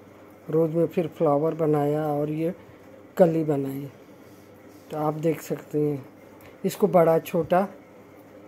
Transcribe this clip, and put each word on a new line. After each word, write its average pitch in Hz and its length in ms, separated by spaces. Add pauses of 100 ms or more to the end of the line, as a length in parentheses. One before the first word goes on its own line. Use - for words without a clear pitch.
(500)
रोज़ 160 200
में 165 160
फिर 165 220
फ्लावर 151 480
बनाया 151 500
और 147 240
ये 160 240 (600)
कली 165 280
बनाई। 139 440 (1000)
तो 156 60
आप 151 200
देख 156 240
सकते - 400
हैं, 147 240 (600)
इसको 196 240
बड़ा 165 320
छोटा 180 480 (800)